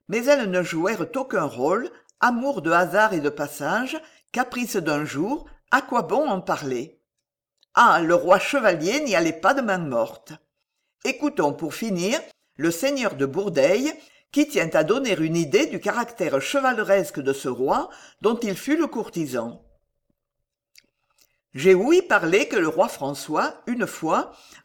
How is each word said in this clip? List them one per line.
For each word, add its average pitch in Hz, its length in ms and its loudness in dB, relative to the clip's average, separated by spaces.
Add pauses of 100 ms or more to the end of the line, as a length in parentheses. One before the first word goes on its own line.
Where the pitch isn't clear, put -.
mais 226 160 -2
elles 262 260 2
ne 180 100 0
jouèrent 175 540 -2
aucun 254 300 -2
rôle, 165 440 -2 (300)
amour 240 420 0
de 156 80 -2
hasard 185 440 2
et 160 80 -2
de 143 80 0
passage, 160 680 -6 (320)
caprice 247 440 -4
d'un 151 300 -2
jour, 170 440 -6 (220)
à 269 100 2
quoi 240 220 -2
bon 247 260 0
en 190 120 -2
parler ? 147 600 -6 (720)
Ah, 196 260 6
le 170 140 2
roi 175 240 6
chevalier 208 640 0
n'y 247 140 -2
allait 170 180 2
pas 233 220 2
de 269 60 -2
main 196 180 -2
morte. 127 540 -4 (680)
Écoutons 262 500 -2
pour 147 200 -8
finir 214 460 -2 (380)
le 170 140 0
seigneur 247 440 -2
de 139 100 0
Bourdeille, 190 680 2 (400)
qui 294 160 2
tient 170 260 0
à 156 100 4
donner 220 340 0
une 160 200 0
idée 170 300 2
du 247 120 -6
caractère 190 640 -2
chevaleresque 214 800 0
de 135 100 0
ce 139 160 -4
roi 135 420 -2 (320)
dont 220 160 2
il 202 200 -4
fut 285 180 0
le 330 120 0
courtisan. 131 760 -6 (1900)
J'ai 160 200 6
ouï 269 280 6
parler 190 480 2
que 254 80 0
le 175 100 2
roi 170 220 2
François, 156 760 -6
une 233 220 -4
fois, 185 460 -2 (320)